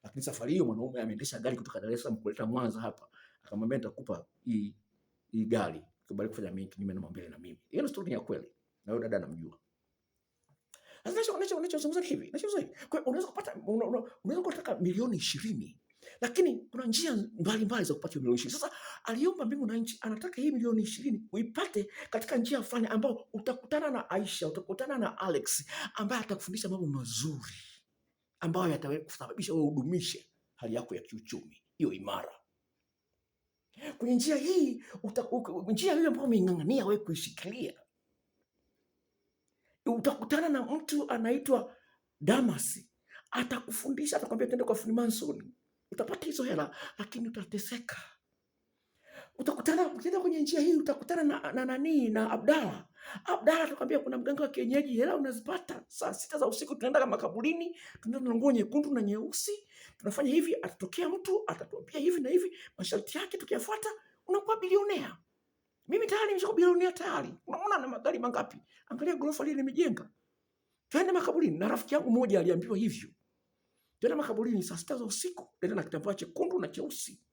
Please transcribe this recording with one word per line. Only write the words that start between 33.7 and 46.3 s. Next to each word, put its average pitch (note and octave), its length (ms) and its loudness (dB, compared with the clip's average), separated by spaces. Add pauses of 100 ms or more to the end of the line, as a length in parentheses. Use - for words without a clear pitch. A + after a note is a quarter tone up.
Kwenye B3 180 2
njia C#4+ 200 4
hii, C#4+ 480 2 (200)
uta-, A3 260 -4
u-, F#3+ 420 -4
njia E4+ 240 2
hiyo E4 120 6
ambayo C4+ 200 2
umeing'ang'ania F#3 580 4
wewe G#3 180 4
kuishikilia, F#3 720 -6 (2000)
utakutana C#4 640 2
na C4 160 2
mtu D4 460 -2
anaitwa B3 640 2 (460)
Damas, G#3 580 4 (520)
atakufundisha, B3+ 840 -2
atakwambia, A#3 300 0
"Twende B3 160 0
kwa A3 120 4
Freemason, A3 760 0 (400)
utapata - 340 -4
hizo C#4+ 180 -2